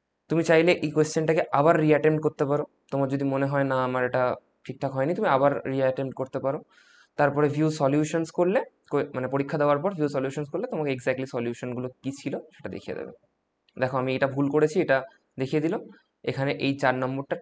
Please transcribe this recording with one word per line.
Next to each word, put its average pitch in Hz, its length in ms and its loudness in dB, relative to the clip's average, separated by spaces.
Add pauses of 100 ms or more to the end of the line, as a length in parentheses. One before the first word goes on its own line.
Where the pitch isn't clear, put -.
(280)
তুমি 156 160 0
চাইলে 165 280 6
এই 156 180 0
কোশ্চেনটাকে 156 520 2 (100)
আবার 160 280 4
রিঅ্যাটেম্প্ট 156 420 4
করতে 147 220 -2
পারো, 147 200 0 (260)
তোমার 139 180 0
যদি 139 160 -2
মনে 139 220 0
হয় 139 180 0
না 131 200 0
আমার 127 200 0
এটা 123 320 0 (280)
ঠিকঠাক 127 280 -6
হয়নি, 135 220 0
তুমি 208 140 0
আবার 139 380 2
রিঅ্যাটেম্প্ট 135 500 -2
করতে 131 220 -6
পারো। 139 240 -4 (540)
তারপরে 147 320 2
ভিউ 151 220 2
সলিউশনস 156 600 0
করলে, 190 340 2 (260)
কো-, 143 240 0
মানে 127 140 -4
পরীক্ষা 139 300 -2
দেওয়ার 147 200 4
পর 190 160 -2
ভিউ 151 140 0
সলিউশনস 139 420 -4
করলে 196 160 -4
তোমাকে 156 260 -4
exactly 131 340 -2
সলিউশনগুলো 123 640 -6 (140)
কী 135 80 -6
ছিল 139 280 -8
সেটা - 300 -14
দেখিয়ে - 280 -10
দেবে। - 160 -12 (680)
দেখো 131 160 0
আমি 131 200 0
এটা 135 100 2
ভুল 135 240 -2
করেছি, 151 300 2
এটা 135 220 2 (360)
দেখিয়ে 139 240 0
দিল। 165 140 0 (480)
এখানে 135 280 -2
এই 139 260 -2
চার 127 160 0
নম্বরটা 135 480 -4